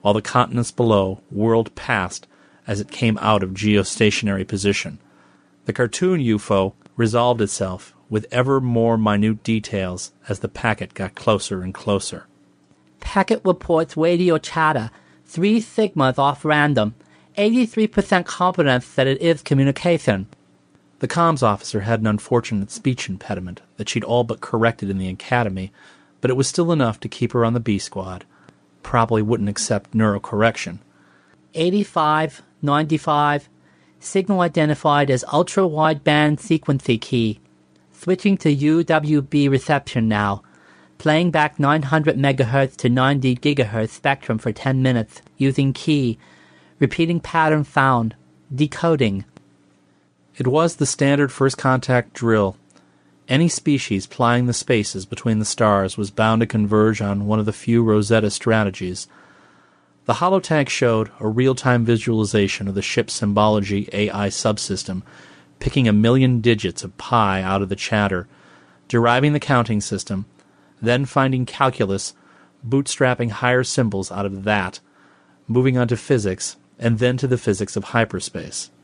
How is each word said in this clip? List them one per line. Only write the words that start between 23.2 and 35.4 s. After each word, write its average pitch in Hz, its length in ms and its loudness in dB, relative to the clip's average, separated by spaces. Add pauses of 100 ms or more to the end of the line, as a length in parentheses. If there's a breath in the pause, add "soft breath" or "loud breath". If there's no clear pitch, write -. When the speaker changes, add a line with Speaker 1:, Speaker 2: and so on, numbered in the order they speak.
Speaker 1:
that 107 120 -10
she'd 113 160 -4
all 120 180 0
but 117 180 -6
corrected 110 500 -2
in 95 80 -2
the 92 100 -4
academy, 95 640 -4 (480 soft breath)
but 131 100 0
it 127 60 0
was 135 100 0
still 170 240 -2
enough 131 300 0
to 117 80 -10
keep - 240 -4
her 120 120 2
on 113 100 0
the 120 60 0
B 110 180 0
squad. 92 460 -10 (580 soft breath)
Probably 113 400 0
wouldn't 104 260 -2
accept - 440 -4
neurocorrection. 107 880 0 (760 soft breath)
Speaker 2:
Eighty-five, 160 880 0 (180)
ninety-five, 147 880 0 (500 soft breath)
signal 190 420 -2
identified 151 720 2
as 127 220 0
ultra-wideband 151 1080 2